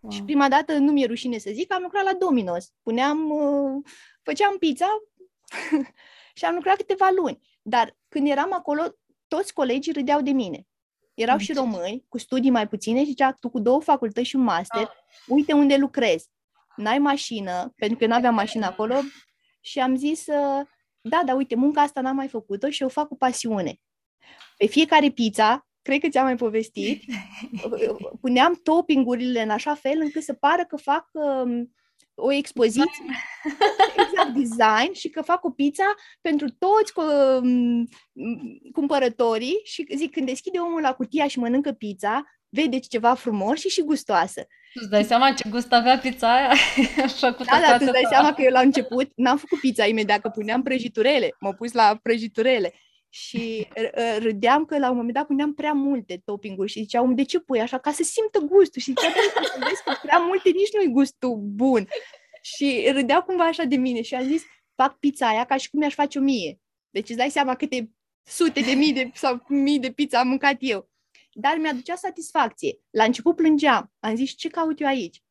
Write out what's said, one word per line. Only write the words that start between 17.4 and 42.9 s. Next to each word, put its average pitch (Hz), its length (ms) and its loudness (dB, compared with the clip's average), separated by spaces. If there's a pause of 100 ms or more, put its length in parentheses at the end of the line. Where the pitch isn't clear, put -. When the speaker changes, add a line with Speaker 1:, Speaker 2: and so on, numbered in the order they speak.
Speaker 2:
pentru 220 220 -4
că 226 80 0
n-aveam 240 280 2
mașină 220 320 -2
acolo. 214 280 -4 (680)
Și - 200 -8
am 262 160 2
zis, 294 300 -4
uh, 285 400 -2 (340)
„Da, 311 240 0
dar 262 120 0
uite, 269 180 -2
munca 285 280 2
asta 285 180 -2
n-am 262 160 -2
mai 269 120 -6
făcut-o 220 420 -6
și 294 120 -6
o 262 60 -2
fac 294 200 -4
cu 277 80 -14
pasiune.” 220 640 -4 (760)
Pe 202 100 2
fiecare 302 440 4
pizza, 220 580 0 (140)
cred - 180 0
că 330 80 -2
ți-am 269 160 2
mai 254 120 0
povestit, 220 680 -4 (600)
Speaker 1:
<laughs> - 580 -6
Speaker 2:
puneam 262 420 4
toppingurile 254 800 0
în 220 80 -2
așa 294 240 -2
fel 294 260 -2
încât 311 220 -4
să 285 100 -8
pară 339 360 0
că 311 80 -10
fac, 294 360 -4
um, 254 640 -4 (400)
o 269 180 0
expoziție, 277 720 0
Speaker 1:
Design. 302 80 -10 (320)
<laughs> - 580 2
Speaker 2:
exact, 349 320 2
design, 233 580 2
și - 160 -10
că 320 140 -8
fac 349 220 -2
o 320 60 -2
pizza 294 440 0 (260)
pentru 294 280 -2 (100)
toți 415 340 2
cu, - 100 -6
um, 247 840 2 (840)
cumpărătorii 254 920 0
și - 220 -10 (100)
zic, 302 160 -4
când 269 140 -4
deschide 349 320 -6
omul 339 220 -4
la 262 140 0
cutia 285 340 -2
și 269 100 -6
mănâncă 262 340 0
pizza, 214 520 -6 (240)
vede 262 300 -2
ceva 233 360 2